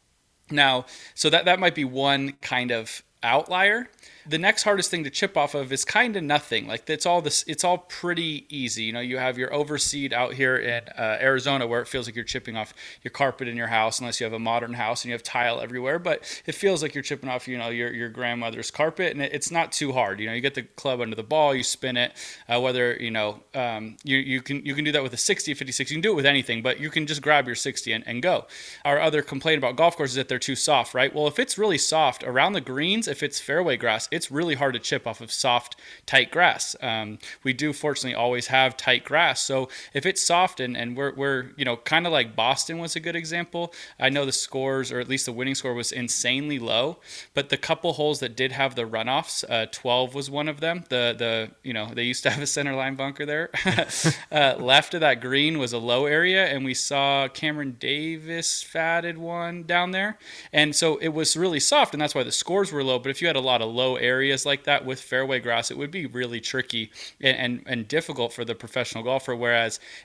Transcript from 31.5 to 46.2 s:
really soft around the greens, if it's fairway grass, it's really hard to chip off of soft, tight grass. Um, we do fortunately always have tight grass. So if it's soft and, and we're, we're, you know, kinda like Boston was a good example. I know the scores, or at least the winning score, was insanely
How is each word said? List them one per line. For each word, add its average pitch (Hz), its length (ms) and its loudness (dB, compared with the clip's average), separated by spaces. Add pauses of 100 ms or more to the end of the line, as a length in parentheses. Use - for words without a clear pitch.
really 196 220 2
soft 156 440 4
around 135 300 4
the 175 80 -2
greens, 165 460 -2
if 151 160 -4
it's - 160 -4
fairway 151 360 2
grass, 110 360 0
it's 165 180 -4
really 151 260 0
hard 131 180 2
to 120 60 -4
chip - 280 -4
off 110 140 -6
of 113 100 -12
soft, - 440 0 (300)
tight 127 240 4
grass. 160 520 2
Um, 110 360 -4 (260)
we 131 100 0
do 143 200 -2
fortunately 135 400 -4
always 123 340 0
have 131 300 4
tight 123 280 2
grass. 147 360 2
So 135 280 -2 (240)
if 139 120 -2
it's 185 160 0
soft 175 380 2
and, 123 160 -4
and 120 200 -6
we're, 139 200 -2
we're, 135 400 -2
you 139 100 -2
know, 120 120 0
kinda 170 320 0
like 120 260 2
Boston 135 420 0
was 170 180 -6
a 170 40 -4
good 170 160 -6
example. 170 580 -6 (260)
I 131 100 2
know 139 160 2
the 131 60 -2
scores, 135 600 -2
or 123 80 -2
at 123 80 -4
least 131 180 -2
the 127 60 -6
winning 127 240 -2
score, 127 180 -4
was 117 180 -4
insanely 127 680 -2